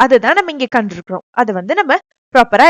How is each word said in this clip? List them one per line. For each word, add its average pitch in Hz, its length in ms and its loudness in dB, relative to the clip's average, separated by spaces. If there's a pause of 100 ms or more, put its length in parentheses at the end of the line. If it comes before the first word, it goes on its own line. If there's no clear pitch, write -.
அதை 262 160 4
தான் 269 200 0
நம்ம 349 160 -6
இங்க 254 200 -6
கண்டிருக்கிறோம். 185 500 -6 (140)
அதை 208 140 -2
வந்து 185 220 -6
நம்ம 330 180 -2 (420)
ப்ராப்பரா 240 340 4